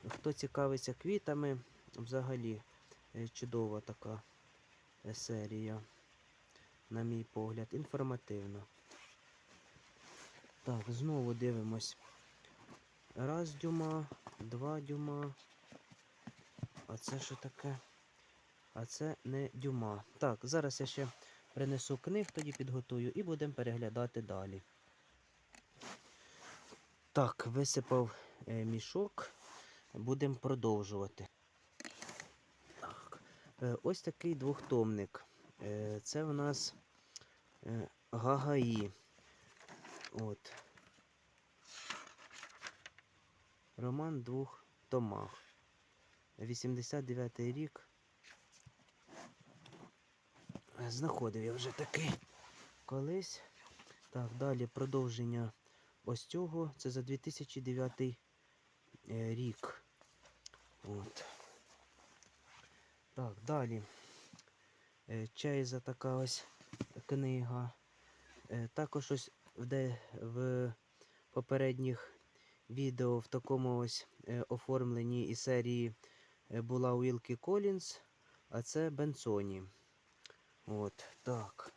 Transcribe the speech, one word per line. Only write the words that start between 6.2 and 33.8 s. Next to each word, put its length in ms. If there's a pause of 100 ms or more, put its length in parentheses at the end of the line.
на 140
мій 200
погляд, 480
інформативна. 920 (2000)
Так, 240
знову 460
дивимось. 640 (1160)
Раз 400
дюма, 520 (320)
два 420
дюма. 520 (1500)
А 100
це 220
що 160
таке? 420 (960)
А 120
це 380
не 300
дюма. 500 (140)
Так, 260
зараз 360
я 60
ще 220 (460)
принесу 440
книг, 340
тоді 200
підготую 600
і 120
будемо 300
переглядати 680
далі. 400 (2500)
Так, 360
висипав, 680 (320)
е, 180
мішок. 680 (600)
Будемо 420
продовжувати. 920 (1500)
Так, 420 (400)
е, 220